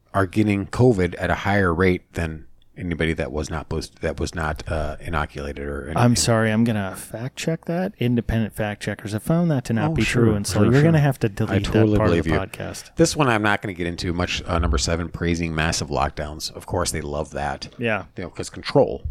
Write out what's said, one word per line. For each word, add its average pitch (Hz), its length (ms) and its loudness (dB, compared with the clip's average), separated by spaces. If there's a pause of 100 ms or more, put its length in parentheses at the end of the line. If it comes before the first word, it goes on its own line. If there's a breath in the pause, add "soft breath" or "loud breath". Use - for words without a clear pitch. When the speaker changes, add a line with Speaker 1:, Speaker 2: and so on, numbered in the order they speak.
(160)
Speaker 1:
are 98 100 2
getting 101 400 2
covid 98 540 4
at 87 100 -2
a 85 60 2
higher 98 380 2
rate 90 400 2
than 80 320 -6 (320)
anybody 80 360 -2
that 73 180 -4
was 78 180 -4
not 78 200 -6
boosted, 78 320 -8
that 76 180 -4
was 80 140 -4
not, 78 340 -4
uh, 76 340 -4
inoculated 71 640 -6
or 69 260 -8
Speaker 2:
I'm 80 60 -2
Speaker 1:
anything. 120 180 4
Speaker 2:
sorry, 113 360 2
I'm 110 120 2
gonna 104 320 -2
fact - 400 -12
check - 300 -6
that. 185 340 -4
Independent 113 560 0
fact 104 260 -4
checkers 101 320 -6
have 110 100 -2
found 170 280 2
that 135 140 0
to 120 80 -2
not 117 180 0
Speaker 1:
Oh, - 20 -4
Speaker 2:
be 123 100 0
Speaker 1:
sure, 117 220 2
Speaker 2:
true, 110 100 4
and 101 120 -4
so 92 120 -2
Speaker 1:
sure, 104 60 6
Speaker 2:
you're 117 100 4
Speaker 1:
sure. 143 80 6
Speaker 2:
gonna 160 160 6
have 143 200 2
to 117 80 0
Speaker 1:
I - 20 2
Speaker 2:
delete 98 360 0
Speaker 1:
totally 110 260 4
Speaker 2:
that 104 60 4
part 107 120 4
of - 20 4
Speaker 1:
believe 85 120 2
Speaker 2:
the - 80 -2
Speaker 1:
you. - 80 2
Speaker 2:
podcast. - 560 -10
Speaker 1:
This 165 200 4
one 147 140 2
I'm 107 140 2
not 104 180 2
gonna 104 120 -6
get 85 140 -2
into 85 260 -2
much. 87 340 -2
Uh, 87 100 2
number 82 200 2
seven, 85 320 0
praising 85 440 -2
massive 78 360 0
lockdowns. 76 640 -4
Of - 120 -14
course, 90 260 -2
they 80 100 -4
love 73 300 -6
that. 71 360 -6 (100)
Speaker 2:
Yeah. 110 280 -4 (120)
Speaker 1:
You 95 60 -8
know, 82 60 -8
'cause - 200 -10
control. - 600 0